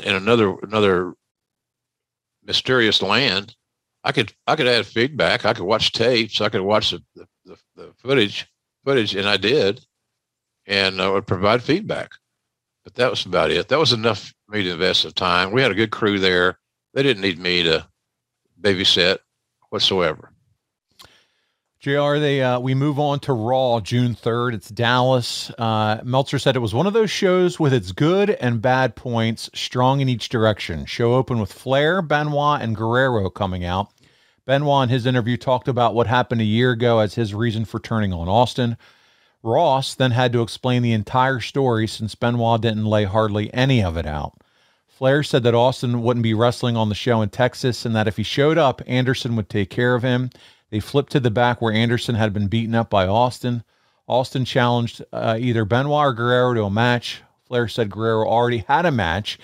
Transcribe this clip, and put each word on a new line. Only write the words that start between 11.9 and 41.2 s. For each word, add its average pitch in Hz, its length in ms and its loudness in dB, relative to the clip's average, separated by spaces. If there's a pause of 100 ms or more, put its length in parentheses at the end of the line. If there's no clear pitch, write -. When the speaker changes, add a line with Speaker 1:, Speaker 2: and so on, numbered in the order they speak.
Speaker 1:
But 92 120 -20
that 123 140 2
was - 160 -4
about 87 240 2
it. 85 200 0
That 147 100 2
was 139 140 2
enough 113 380 -2 (140)
for 107 120 -8
me 101 60 0
to 90 100 -2
invest 87 280 0
the 80 100 -8
time. 90 400 0
We 127 120 2
had 117 80 2
a 90 40 -4
good 110 140 0
crew 101 300 0
there. 92 400 2 (340)
They 135 80 -2
didn't 117 220 0
need 87 160 -2
me 87 240 0
to 80 240 0 (760)
babysit 95 560 2 (520)
whatsoever. 92 600 -2 (1500)
Speaker 2:
J 139 180 -2
R, 143 220 2
they, 139 220 0
uh, 123 180 2
we 131 140 -2
move 139 260 0
on 143 220 0
to 143 120 -2
Raw 120 460 0
June 120 360 0
third. 120 380 -2
It's 104 160 -12
Dallas. 123 880 0
Uh, 110 460 0
Meltzer 131 360 -2
said 135 160 2
it 131 40 0
was 110 140 -2
one 151 140 0
of 208 60 -2
those 220 180 2
shows 180 480 2
with 143 140 2
its 92 180 -2
good 185 400 2
and 120 300 -2
bad 127 340 2
points, 113 580 -4
strong 131 460 0
in 135 100 0
each 117 200 -4
direction. 110 560 0
Show 120 280 0
opened 127 280 0
with 95 120 -6
Flair, 147 480 0
Benoit, 147 600 0
and 110 140 -2
Guerrero 113 540 2
coming 92 360 -4
out. 92 240 -2 (560)
Benoit 139 380 2
in 117 60 0
his 120 160 0
interview 123 320 0
talked 127 300 -2
about 117 280 0
what 117 120 2
happened 123 340 0
a 110 40 2
year 120 260 2
ago 117 280 2
as 107 160 0
his 110 200 -2
reason 113 300 -2
for 113 140 -8
turning 104 340 -2
on 82 140 -4
Austin. 117 500 0 (640)
Ross 135 500 0
then 131 160 2
had 123 240 2
to 120 80 2
explain 123 400 -2
the 117 120 2
entire 127 460 0